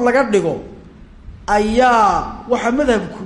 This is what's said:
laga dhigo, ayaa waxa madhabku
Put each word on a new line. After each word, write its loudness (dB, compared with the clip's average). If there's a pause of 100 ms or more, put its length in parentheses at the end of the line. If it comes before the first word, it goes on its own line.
laga 2
dhigo, 0 (920)
ayaa 2
waxa -2
madhabku -2